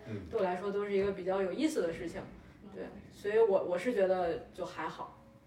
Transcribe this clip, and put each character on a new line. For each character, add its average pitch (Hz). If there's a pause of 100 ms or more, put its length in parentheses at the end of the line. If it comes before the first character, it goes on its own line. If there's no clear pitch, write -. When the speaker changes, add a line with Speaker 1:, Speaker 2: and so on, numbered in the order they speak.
Speaker 1:
嗯。 107
Speaker 2:
对 226
我 190
来 180
说 196
都 202
是 202
一 196
个 196
比 180
较 185
有 185
意 269
思 -
的 165
事 165
情。 190 (440)
Speaker 3:
嗯。 202
Speaker 2:
对， 190 (260)
所 -
以 214
我， 214
我 175
是 247
觉 190
得 175
就 180
还 160
好。 - (240)